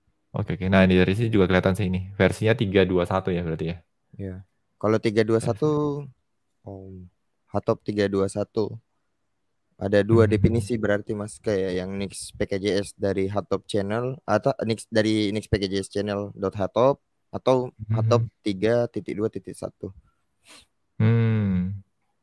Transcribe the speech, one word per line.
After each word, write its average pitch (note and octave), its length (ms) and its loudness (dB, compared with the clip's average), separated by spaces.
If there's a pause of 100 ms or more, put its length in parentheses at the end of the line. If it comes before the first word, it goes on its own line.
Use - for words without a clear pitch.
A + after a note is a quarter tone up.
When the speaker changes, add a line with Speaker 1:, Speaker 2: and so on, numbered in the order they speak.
(300)
Speaker 1:
Oke, G#2 240 -4
oke. F#2 160 -4
Nah, F#2+ 160 8
dari F#2 320 6
sini A#2+ 80 0
juga G2 240 4
kelihatan F#2 240 4
sih F#2 160 -2
ini. F#2 240 -6
Versinya G#2+ 400 2
tiga G2 320 2
dua F2+ 160 2
satu F#2 320 -2
ya F2 80 -2
berarti D#2+ 240 -6
ya? E2 100 -6 (380)
Speaker 2:
Iya. G2 200 -10 (440)
Kalau G#2+ 240 2
tiga A2 240 2
dua A2+ 160 0
satu, D3 640 -2
Speaker 1:
Versi. - 640 -20
Speaker 2:
oh, F#2+ 320 -16 (480)
hatop - 320 -4
tiga G#2 240 -2
dua G2 240 0
satu. G#2 480 -6 (960)
Ada G2+ 320 2
dua A2+ 220 6
Speaker 1:
Hmm. G#2 80 0
Speaker 2:
definisi A2 420 2
berarti, G#2 400 -2
Mas, G2+ 240 -12
kayak F#2+ 400 -2
yang F#2+ 160 -10
Nix - 320 -10
P - 160 -6
K G2 160 -4
J G2+ 40 -4 (120)
S G2+ 160 -6
dari G2 320 -2
hatop G2 400 -4
channel, A2+ 560 -4
atau G#2+ 400 0
Nix A2 240 -4
dari G#2+ 480 0
Nix G#2+ 160 -6
P G#2+ 80 2
K G2 80 -2
J F#2 160 -4
S - 80 -14
channel G2+ 480 -4
dot F#2+ 160 -4
hatop, A2 480 0 (320)
atau B2+ 400 0
Speaker 1:
Hmm. G#2+ 240 -6
Speaker 2:
hatop A2+ 240 2 (240)
tiga A2 400 0
titik F#2 320 -8
dua G#2+ 80 -2
titik F#2+ 320 -12
satu. - 320 -10 (1040)
Speaker 1:
Hmm. G#2+ 880 0 (400)